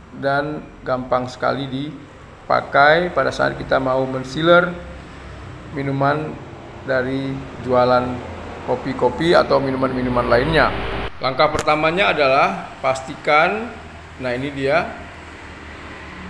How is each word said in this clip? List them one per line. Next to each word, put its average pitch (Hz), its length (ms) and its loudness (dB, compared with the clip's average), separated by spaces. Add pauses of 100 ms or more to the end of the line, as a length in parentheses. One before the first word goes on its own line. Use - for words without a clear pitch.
(220)
dan 143 400 0 (240)
gampang 127 400 0
sekali 127 400 -2
dipakai 143 1400 2
pada 131 240 0
saat 135 240 0
kita 135 240 0
mau 131 240 0
mensealer 156 640 4 (1040)
minuman 139 560 0 (560)
dari 135 480 0 (320)
jualan 123 400 6 (640)
kopi-kopi 131 640 2
atau 143 240 6
minuman-minuman 127 720 0
lainnya. 131 400 4 (480)
Langkah 139 320 2
pertamanya 160 640 2
adalah 151 640 2
pastikan, 165 960 0 (480)
nah 127 160 -2
ini 139 160 -6
dia, 139 320 2 (1400)